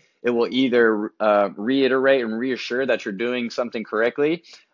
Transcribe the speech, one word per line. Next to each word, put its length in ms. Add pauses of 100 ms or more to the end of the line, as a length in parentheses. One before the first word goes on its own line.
(240)
it 60
will 200
either, 680
uh, 360
reiterate 680
and 140
reassure 480
that 180
you're 100
doing 360
something 340
correctly. 600 (300)